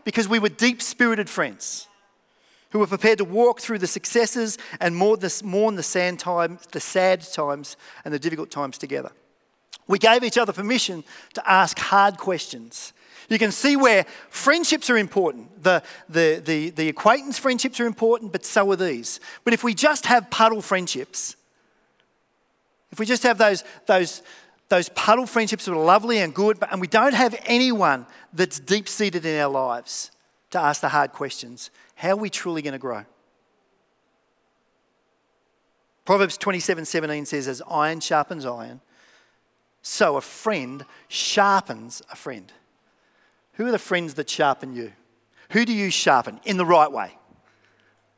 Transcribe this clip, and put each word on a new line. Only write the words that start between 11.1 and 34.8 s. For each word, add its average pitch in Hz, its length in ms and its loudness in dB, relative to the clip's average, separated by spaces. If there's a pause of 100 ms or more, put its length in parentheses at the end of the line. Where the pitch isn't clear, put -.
to - 180 -2
ask 185 280 4
hard 196 400 4
questions. - 760 -8 (380)
You 220 80 2
can 208 140 2
see 285 220 2
where 220 300 6 (240)
friendships 311 600 0
are 233 80 4
important. 160 640 -2
The, 170 200 4 (260)
the, 165 360 2
the, 156 260 -2
the 156 200 -2
acquaintance 262 480 2
friendships 254 420 -2
are 240 60 0
important, 226 460 0
but 190 120 -6
so 196 260 2
are 190 60 2
these. 147 420 -4 (260)
But 214 100 2
if - 100 0
we 233 100 0
just 285 320 2
have 233 240 2
puddle 226 320 4
friendships, - 720 -6 (1600)
if - 60 -14
we 220 80 -4
just 240 160 0
have 233 160 4
those, 208 260 4 (220)
those, 185 360 2 (460)
those 180 220 2
puddle 233 360 2
friendships 220 380 -2
that 185 80 -4
are 156 100 0
lovely 214 360 4
and 160 160 -2
good, 208 260 2
but, 196 100 -4
and 185 120 -6
we 180 40 -4
don't 233 280 4
have 226 200 2 (120)
anyone 208 580 2 (300)
that's 180 260 -2
deep-seated 190 640 -2
in 156 160 -2
our 143 100 0
lives 127 600 -4 (400)
to 190 80 -2
ask 147 240 0
the 143 80 0
hard 143 220 0
questions, 123 580 -10 (260)
how 175 140 -2
are 196 60 2
we 214 140 -4
truly 165 320 -6
gonna 139 160 -8
grow? 117 260 -8 (3000)